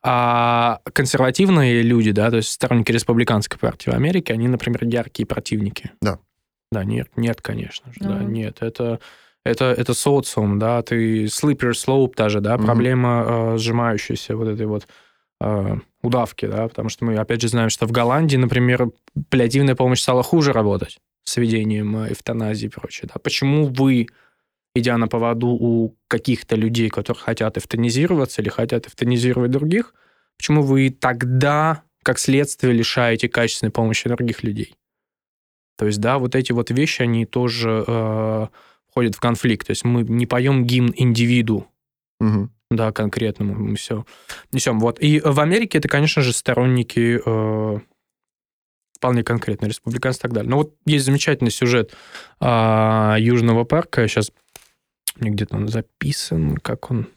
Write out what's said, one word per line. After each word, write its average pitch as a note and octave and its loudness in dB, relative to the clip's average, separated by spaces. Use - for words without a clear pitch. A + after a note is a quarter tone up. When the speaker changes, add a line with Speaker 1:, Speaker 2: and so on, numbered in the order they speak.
Speaker 1:
а, A#2+ 2
консервативные C3 2
люди, A#2 4
да, G#2 2
то A#2 0
есть A2 -2
сторонники A#2+ 0
республиканской A#2 0
партии - -4
в A#2+ 0
Америке, C#3+ 0
они, A#2 0
например, A#2+ -2
яркие A#2 -4
противники. - -6
Speaker 2:
Да. G#2 -2
Speaker 1:
Да, G2 -4
нет, A2+ -4
нет, A#2 -2
конечно A2+ -10
же, - -20
да, G2 -4
Speaker 3:
Ну. A2+ -4
Speaker 1:
нет, A2+ -6
это, A2+ -4
это, A#2 0
это B2 0
социум, A2+ 0
да, A#2 0
ты A2 0
slippery B2 0
slope C3 2
та A2 2
же, G#2 0
да, A2 0
Speaker 2:
Мгм. G#2+ 0
Speaker 1:
проблема, A#2+ 2
э, A2+ 0
сжимающейся A2+ -2
вот A2 -2
этой G#2+ -4
вот, G#2+ -4
э, G#2 -2
удавки, A#2+ -2
да, G#2 -4
потому A2 -8
что - -6
мы, A2+ 0
опять A2 -2
же, A#2+ 0
знаем, A2+ 0
что - -2
в A2 -4
Голландии, C3+ 2
например, B2 2
паллиативная C3 2
помощь B2+ 2
стала B2+ 2
хуже D3 2
работать G#2 0
с - -6
введением, G#2+ 0
э, A2 -4
эвтаназии A2 -4
и G#2 -8
прочее, - -14
да. - -12
Почему C#3+ 0
вы B2+ 2
идя A#2+ 2
на A2+ 0
поводу A#2 -2
у A#2 0
каких-то A#2 -2
людей, A2+ 0
которые - -6
хотят A2+ -4
эвтанизироваться A#2+ 0
или G#2 -2
хотят A2+ -4
эвтанизировать B2 0
других, D#3 -2
почему D3+ 2
вы C3+ 4
тогда, C3+ 0
как B2 0
следствие, C3+ 2
лишаете A#2 0
качественной A2+ -2
помощи A2+ 0
других A#2+ -2
людей? A2 -6
То G#2+ -2
есть, G#2 0
да, B2 2
вот B2+ -2
эти C3 0
вот A#2+ 0
вещи, C#3 0
они A#2 0
тоже, A#2 -2
э, A2 -2
входят A#2 0
в - -20
конфликт. A#2 0
То - -4
есть - -4
мы A#2+ 2
не A#2 0
поём B2+ 2
гимн B2 2
индивиду, A#2 2
Speaker 2:
Мгм. G#2+ 0
Speaker 1:
да, A2 0
конкретному, G#2+ -2
мы G#2+ -4
всё G#2+ -6
несём. B2 0
Вот. A2+ 0
И D3+ 4
в C#3+ 2
Америке F3 2
это, - -2
конечно D3+ 2
же, B2 2
сторонники, A#2+ 0
э, A2 -2
вполне B2 0
конкретно A2+ -4
республиканцев A#2+ -4
и - -10
так B2 -4
далее. A2 -2
Но C3 2
вот D3+ -2
есть D3 2
замечательный C#3 2
сюжет, A#2+ 0
а, A2 2
Южного A#2 4
парка. C3+ 0
Щас G#2 -2
мне G#2+ -2
где-то G2+ -4
он G#2 -2
записан, A#2 -4
как - -8
он. A2+ -2